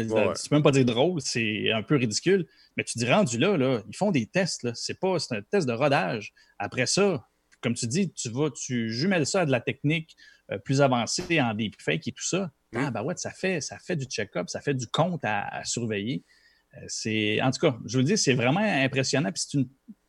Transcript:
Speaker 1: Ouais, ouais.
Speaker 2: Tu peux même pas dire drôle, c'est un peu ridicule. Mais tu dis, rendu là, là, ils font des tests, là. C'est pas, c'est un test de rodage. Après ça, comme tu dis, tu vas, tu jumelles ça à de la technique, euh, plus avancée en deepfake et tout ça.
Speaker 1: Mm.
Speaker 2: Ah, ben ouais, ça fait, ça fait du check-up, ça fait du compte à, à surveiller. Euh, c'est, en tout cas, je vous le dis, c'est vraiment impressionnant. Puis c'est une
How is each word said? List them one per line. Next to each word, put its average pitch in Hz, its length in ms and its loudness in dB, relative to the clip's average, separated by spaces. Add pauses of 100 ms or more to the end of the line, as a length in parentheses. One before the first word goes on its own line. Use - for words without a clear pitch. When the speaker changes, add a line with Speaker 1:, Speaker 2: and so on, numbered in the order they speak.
Speaker 1:
Ouais, 110 260 2
ouais. 85 60 0
Speaker 2:
Tu - 140 -8
peux 143 80 2
même 151 60 4
pas 147 100 8
dire 131 140 6
drôle, 139 340 2
c'est 107 520 -2
un 110 100 0
peu 147 140 2
ridicule. 156 500 2 (320)
Mais 113 60 -2
tu - 120 -8
dis, 113 140 -2
rendu 151 260 4
là, 170 220 2
là, 127 280 0
ils - 100 -14
font 208 160 0
des 117 120 2
tests, - 380 -2
là. 120 120 -2
C'est - 240 -10
pas, 185 200 0
c'est - 180 -6
un 101 60 -6
test 175 260 0
de 120 60 0
rodage. 143 580 0 (260)
Après 110 280 -2
ça, 185 400 0 (340)
comme 120 140 0
tu 120 120 -4
dis, 165 260 0
tu - 180 -8
vas, 139 200 0
tu 117 400 -4
jumelles 151 360 0
ça 190 160 0
à 165 40 0
de 135 40 2
la 123 100 2
technique, 151 560 -2 (340)
euh, 104 80 -4
plus 135 220 2
avancée 143 640 2
en 117 100 0
deepfake 113 560 -4
et 113 40 -4
tout - 120 -12
ça. 175 260 -2 (220)
Speaker 1:
Mm. 117 60 -4
Speaker 2:
Ah, 127 120 -2
ben 110 120 -4
ouais, 160 160 -4
ça 101 120 -8
fait, 185 300 -4
ça 101 180 -10
fait - 180 -4
du 135 100 -4
check-up, 175 420 -6
ça 98 140 -8
fait 143 120 -2
du 123 120 -4
compte 170 380 0
à, 107 220 -2
à - 180 -8
surveiller. 113 600 -4 (500)
Euh, - 120 -20
c'est, 107 560 0
en 127 80 4
tout - 100 -2
cas, 143 240 4
je 101 80 -10
vous 127 60 2
le 127 60 4
dis, 190 120 2
c'est 143 160 2
vraiment 131 300 2
impressionnant. 135 680 0
Puis - 160 -6
c'est 143 120 -2
une 127 100 2 (400)